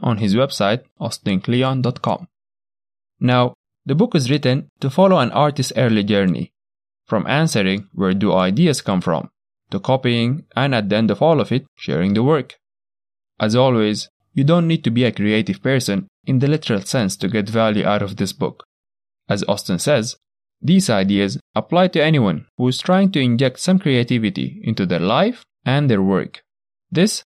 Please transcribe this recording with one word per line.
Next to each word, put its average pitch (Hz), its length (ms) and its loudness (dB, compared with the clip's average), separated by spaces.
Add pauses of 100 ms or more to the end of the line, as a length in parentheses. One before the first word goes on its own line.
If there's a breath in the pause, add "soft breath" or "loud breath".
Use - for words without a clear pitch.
on 113 140 0
his 101 180 0
website, 123 480 0 (160)
austin 101 420 -4
kleon 131 400 -2
dot 123 220 -4
com. 117 240 -4 (920)
Now, 123 360 2 (320)
the 139 100 -2
book 233 180 0
is 131 160 0
written 139 400 0 (120)
to 139 80 -2
follow 190 300 4
an 120 120 0
artist's 147 460 0
early 110 260 2
journey, 95 480 0 (540)
from 107 220 -2
answering 104 680 0
"Where 95 200 0
do 98 200 0
ideas 104 480 2
come 95 180 -2
from?" 85 300 -4 (420)
to 101 80 -4
copying, 123 720 -2
and 131 220 0
at 104 140 -2
the 104 80 2
end 110 120 2
of 101 120 0
all 156 180 4
of 104 120 -2
it, 131 140 -2 (120)
sharing 87 360 -2
the 110 100 2
work. 143 360 -2 (800)
As 110 160 0
always, 113 540 2 (240)
you 135 100 0
don't 170 240 2
need 165 160 0
to 117 80 0
be 120 140 2
a 107 80 0
creative 104 500 -2
person 123 460 -2 (160)
in 131 140 0
the 139 100 2
literal 147 320 -2
sense 104 340 -4
to 101 140 -4
get 104 200 -2
value 110 360 0
out 104 160 0
of 98 160 -8
this 95 160 -4
book. - 320 -8 (640)
As 104 180 -2
Austin 101 320 -4
says, 135 380 -2 (440)
these 185 280 2
ideas 101 500 0 (160)
apply 175 320 2
to 170 160 0
anyone 123 440 0 (100)
who 123 100 0
is 127 120 -2
trying 190 340 2
to 147 80 0
inject 127 400 0
some 185 180 2
creativity 120 840 -2
into 107 240 -2
their 87 140 -2
life 143 460 -2 (180)
and 139 260 0
their 101 120 2
work. 95 420 -2 (480)
This 185 360 0